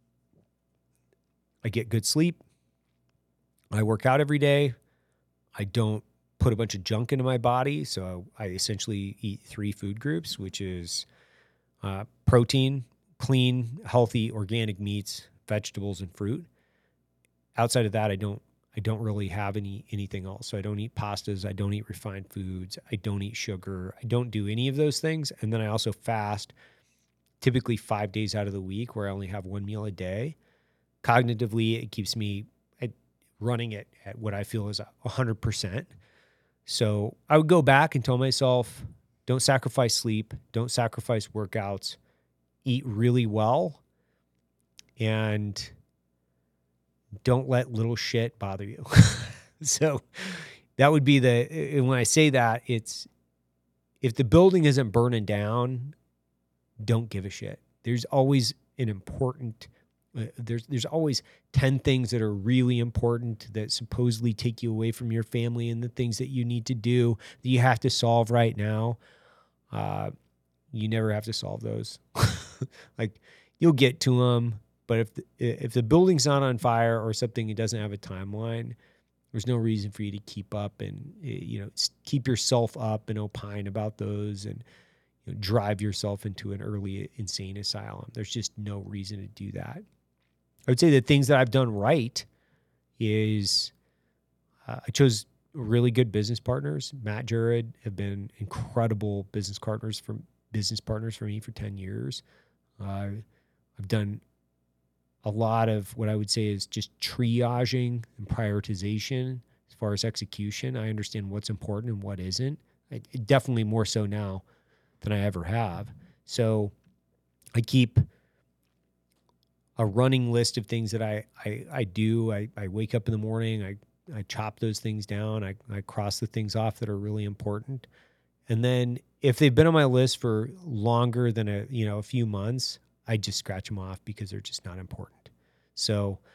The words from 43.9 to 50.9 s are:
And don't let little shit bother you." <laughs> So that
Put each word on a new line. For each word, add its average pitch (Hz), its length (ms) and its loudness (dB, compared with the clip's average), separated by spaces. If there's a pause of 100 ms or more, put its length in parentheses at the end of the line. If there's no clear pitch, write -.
And 107 720 -2 (1500)
don't 131 260 2
let 127 240 2
little 113 240 0
shit 117 440 -2
bother 98 240 -8
you." 113 260 -12
<laughs> - 720 4
So 147 400 0 (760)
that 139 140 8